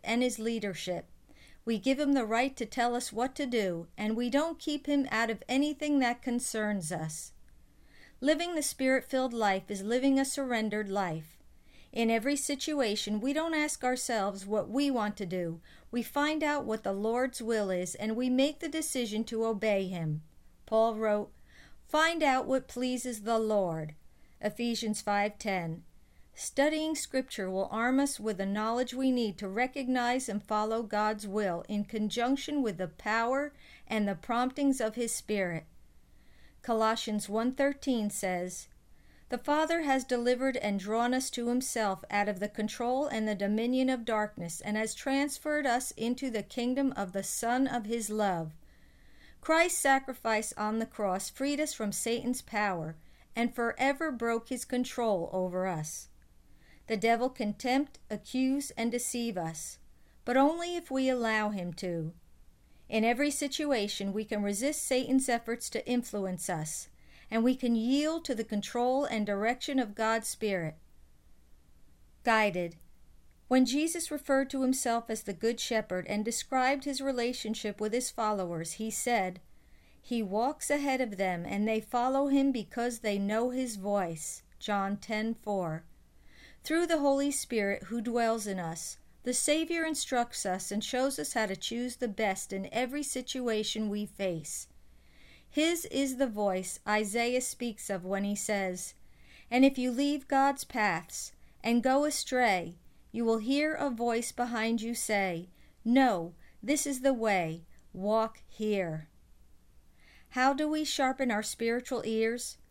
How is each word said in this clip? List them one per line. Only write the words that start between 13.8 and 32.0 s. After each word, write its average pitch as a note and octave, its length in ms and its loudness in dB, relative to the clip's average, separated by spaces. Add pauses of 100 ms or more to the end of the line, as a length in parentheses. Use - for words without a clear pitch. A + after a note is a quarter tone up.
ourselves A3 600 -2
what G3+ 240 0
we C#4 220 2
want G#3+ 260 0
to G3+ 80 -6
do. E3+ 380 -4 (280)
We A#3+ 120 -2
find D4+ 400 0
out D4 240 0
what A3 160 -2
the G3 100 -2
Lord's A#3 480 0
will G#3+ 300 0
is, F3+ 240 -2
and A3 220 -2
we B3+ 120 2
make C4+ 320 4
the E4 80 -4
decision B3 560 -2
to A3+ 220 -2
obey G#3 420 2
Him. D#3+ 320 -2 (460)
Paul A3 280 4
wrote, G#3+ 380 0 (540)
"Find D#4+ 360 4
out C4 220 4
what C4 240 0
pleases B3+ 540 -4
the A3+ 160 2
Lord." F3+ 560 0 (480)
Ephesians A3 580 -2
five G#3 380 0
ten. E3+ 460 -4 (500)
Studying D#4 600 0
Scripture C4 540 -4
will F#3+ 220 -2
arm A#3+ 280 2
us C#4 220 2
with G#3+ 160 -2
the F#3+ 80 -2
knowledge A3+ 480 0
we C4 180 2
need A#3 280 0
to G3+ 100 -6
recognize B3+ 800 0
and G#3 160 -4
follow A3 380 0
God's G#3+ 440 -2
will F#3+ 400 0
in G#3 200 -2
conjunction B3 760 0